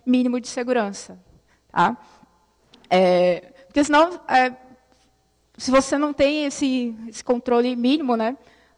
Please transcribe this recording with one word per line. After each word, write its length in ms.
mínimo 340
de 80
segurança, 720
tá? 240
É, 640
porque 180
senão, 420
é, 280
se 120
você 280
não 160
tem 320
esse, 500
esse 160
controle 540
mínimo, 400
né, 180